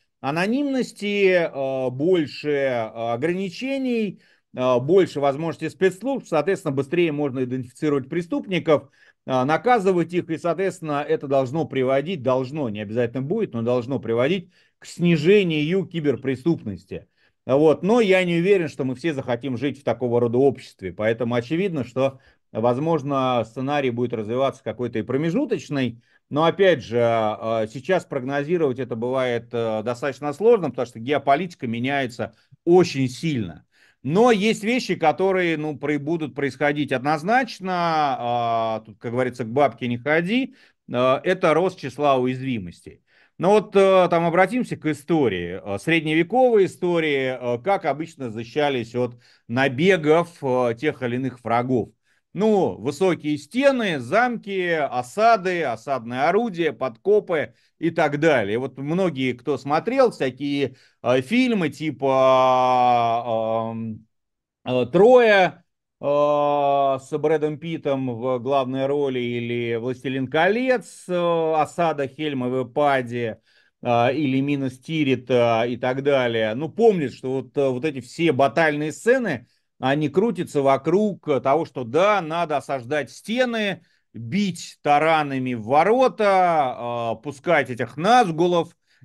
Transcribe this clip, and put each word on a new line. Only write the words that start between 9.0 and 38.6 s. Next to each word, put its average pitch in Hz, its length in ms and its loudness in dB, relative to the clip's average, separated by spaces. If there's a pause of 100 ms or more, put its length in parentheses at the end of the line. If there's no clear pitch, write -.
э, 131 180 0
наказывать 175 720 2
их, 170 160 -4
и, 160 80 -4
соответственно, 165 680 -4
это 156 220 -2
должно 135 380 0
приводить, 135 560 -2
должно, 131 460 -2
не 104 120 -8
обязательно 117 420 -4
будет, 196 300 -4
но 117 100 -4
должно 123 380 -2
приводить 131 500 -2 (280)
к - 80 -20
снижению 170 1000 2
киберпреступности. 123 1200 -4 (380)
Вот. 143 380 4
Но 220 180 2
я 185 240 4
не 175 120 0
уверен, 175 320 2
что - 160 -6
мы 131 100 -4
все 160 180 -4
захотим 123 460 -4
жить 135 200 -4
в - 60 -14
такого 120 340 0
рода 120 200 2
обществе, 123 560 -2
поэтому 117 400 -2
очевидно, 160 500 -2
что, 135 340 -2 (340)
возможно, 131 920 0
сценарий 135 460 -4
будет 120 240 -4
развиваться 120 500 -4
какой-то 113 360 -6
и - 20 -2
промежуточный, 147 1000 -4 (300)
но, 143 140 0
опять 165 380 2
же, 101 160 -4
э, 113 720 0
сейчас 160 360 -2
прогнозировать 143 720 -2
это 120 180 -6
бывает, 123 560 -2
э, 113 300 -2
достаточно 131 500 -6
сложно, 190 380 2
потому 120 160 -4
что 117 120 -14
геополитика 143 680 -2
меняется 120 640 -4 (320)
очень 170 440 4
сильно. 123 580 -6 (360)
Но 202 280 4
есть 214 340 0
вещи, 226 300 -2
которые, 170 640 0
ну, 151 180 -6
при-, 147 220 -2
будут 147 360 -6
происходить 143 580 -2
однозначно, 180 800 -2
а, 120 1120 0